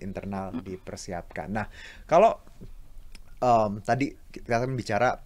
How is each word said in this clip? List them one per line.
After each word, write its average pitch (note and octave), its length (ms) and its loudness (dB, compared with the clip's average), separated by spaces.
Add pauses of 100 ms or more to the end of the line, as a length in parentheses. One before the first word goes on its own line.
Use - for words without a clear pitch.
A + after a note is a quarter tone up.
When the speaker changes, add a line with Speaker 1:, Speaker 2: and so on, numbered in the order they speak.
Speaker 1:
internal F#2+ 480 -6
Speaker 2:
Mm. F2+ 140 -8
Speaker 1:
dipersiapkan. F2+ 840 -10
Nah, G#2 200 -4 (420)
kalau, F#3+ 260 8 (1040)
em, A2+ 320 6 (140)
tadi B2+ 260 0 (220)
kita A#2 320 0
kan C3+ 80 -4
bicara, A#2 360 2 (160)